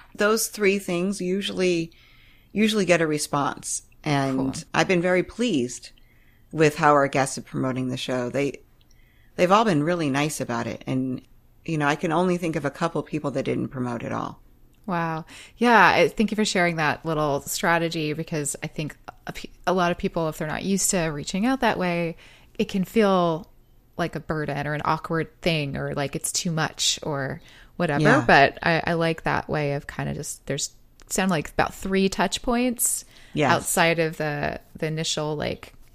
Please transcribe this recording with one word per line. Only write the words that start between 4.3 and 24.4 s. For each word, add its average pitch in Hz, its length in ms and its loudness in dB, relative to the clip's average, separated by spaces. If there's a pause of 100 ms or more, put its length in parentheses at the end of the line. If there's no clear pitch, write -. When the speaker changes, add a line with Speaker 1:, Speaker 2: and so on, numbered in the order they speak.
Speaker 2:
Cool. 135 160 -2 (220)
Speaker 1:
I've 160 140 2
been 180 140 2
very 180 200 2
pleased 170 680 -4 (600)
with 156 280 4
how 147 160 6
our 139 120 6
guests 139 320 0
are 151 40 -10
promoting 131 460 -4
the 123 80 -4
show. 123 340 -4
They, 139 320 -4 (760)
they've 175 160 4
all 220 120 6
been 151 200 2
really 165 260 0
nice 147 300 0
about 117 260 -4
it. - 220 -8
And, 131 340 -2 (420)
you 160 140 -2
know, 147 80 2
I 147 80 2
can 170 160 -2
only 175 260 2
think 165 200 -2
of 143 80 -4
a 139 60 -2
couple 165 340 -2
people 151 280 -4
that 135 120 -2
didn't 123 240 -2
promote 123 340 -6
at 110 80 -6
all. - 300 -6 (460)
Speaker 2:
Wow. 165 380 -4 (320)
Yeah. 226 320 8
I, 139 200 6
thank 214 240 0
you - 40 -6
for 214 80 2
sharing 175 320 0
that 151 300 -2
little 151 360 0
strategy, 165 680 0
because 156 500 -4
I - 40 -6
think - 300 -6 (300)
a, - 60 -10
pe-, - 180 -12 (140)
a 180 80 2
lot 175 200 2
of - 60 -6
people, 170 300 -4
if 156 100 -8
they're 156 100 -6
not - 160 -6
used 190 260 0
to 190 160 0
reaching 165 400 -4
out 262 140 0
that 226 180 0
way, 170 380 -2 (420)
it 214 100 0
can 196 140 -2
feel 185 640 2 (480)
like 170 200 -4
a 156 40 -8
burden 147 460 -4